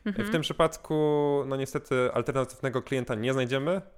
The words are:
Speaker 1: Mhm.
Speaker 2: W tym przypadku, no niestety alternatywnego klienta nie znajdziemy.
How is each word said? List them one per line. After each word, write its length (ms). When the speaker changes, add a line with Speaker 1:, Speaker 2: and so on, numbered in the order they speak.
Speaker 1:
Mhm. 240
Speaker 2:
W 20
tym 120
przypadku, 520
no 100
niestety 560
alternatywnego 680
klienta 320
nie 180
znajdziemy. 480